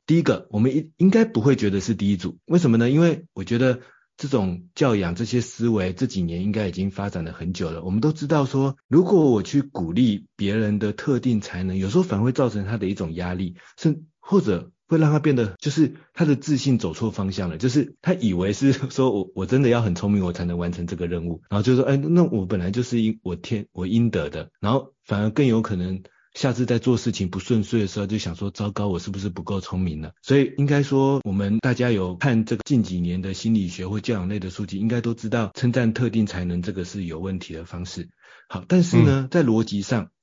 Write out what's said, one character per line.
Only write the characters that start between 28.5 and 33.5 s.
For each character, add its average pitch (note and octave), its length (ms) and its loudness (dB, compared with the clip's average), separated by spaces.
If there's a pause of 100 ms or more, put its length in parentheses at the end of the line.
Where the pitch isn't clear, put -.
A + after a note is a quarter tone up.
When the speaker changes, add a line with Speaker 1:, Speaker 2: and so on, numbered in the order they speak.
Speaker 1:
：“糟 G#2 220 -6
糕， G#2 160 -4
我 F2+ 100 -2
是 F2+ 120 -10
不 G2 100 -6
是 G2+ 80 -4
不 F2 160 -10
够 F#2+ 160 -4
聪 - 200 -6
明 D#2 200 -2
了？” D#2 120 -12 (100)
所 C3+ 140 2
以 C#3 220 2
应 C#3+ 80 2
该 C#3+ 160 2
说， C3+ 400 2
我 G2+ 80 -6
们 G2+ 300 0
大 B2+ 120 2
家 B2 200 0
有 F2+ 240 -2
看 A2+ 280 2
这 A2+ 120 -4
个 - 100 -6
近 B2 160 2
几 F2+ 160 -4
年 F2 240 -2
的 F#2+ 100 -6
心 A2+ 220 -2